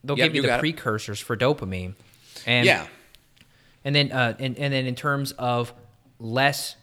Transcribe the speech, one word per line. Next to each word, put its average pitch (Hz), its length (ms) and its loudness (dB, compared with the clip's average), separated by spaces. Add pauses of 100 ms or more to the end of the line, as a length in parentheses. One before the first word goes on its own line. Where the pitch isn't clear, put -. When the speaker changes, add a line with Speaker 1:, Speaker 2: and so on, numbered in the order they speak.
Speaker 1:
they'll 143 120 -2
Speaker 2:
Yep, 135 100 4
Speaker 1:
give 156 80 0
you - 20 2
Speaker 2:
you - 60 2
Speaker 1:
the 131 40 2
Speaker 2:
got 123 120 4
it. - 20 0
Speaker 1:
precursors 113 580 -2
for - 160 -4
dopamine. 98 600 -2 (500)
And 120 200 4
Speaker 2:
Yeah. 95 220 4 (960)
Speaker 1:
and 139 100 -2
then, 143 200 2
uh, 120 260 0
and, 131 180 -4
and 139 160 -2
then 131 120 0
in 123 100 -4
terms 139 380 -4
of 120 400 -2 (460)
less 131 640 0